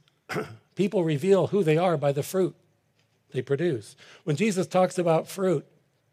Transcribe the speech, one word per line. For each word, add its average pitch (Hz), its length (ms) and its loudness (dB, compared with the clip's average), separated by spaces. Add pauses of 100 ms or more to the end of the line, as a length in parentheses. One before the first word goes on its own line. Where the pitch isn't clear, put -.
(280)
<clears throat> - 460 -10
people 190 300 0
reveal 160 440 2
who 202 140 0
they 156 160 2
are 175 180 2
by 143 140 0
the 143 120 -2
fruit 185 340 -2 (720)
they 127 120 -6
produce. 131 520 -2 (300)
When 151 100 0
Jesus 185 320 0
talks 185 320 2
about 165 300 2
fruit, 185 380 -2 (460)